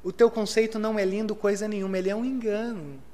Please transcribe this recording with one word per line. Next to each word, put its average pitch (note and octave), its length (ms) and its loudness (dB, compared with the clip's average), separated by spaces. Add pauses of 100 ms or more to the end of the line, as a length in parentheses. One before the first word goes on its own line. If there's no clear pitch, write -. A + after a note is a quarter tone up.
o F3+ 100 -4
teu A#3 180 6
conceito A3 480 0
não G#3+ 200 0
é G3 60 2
lindo G#3 300 0
coisa G#3 320 0
nenhuma, F#3+ 320 -2
ele F#3 120 0
é G3+ 40 -2
um A3+ 100 -2
engano. G#3+ 800 -4 (120)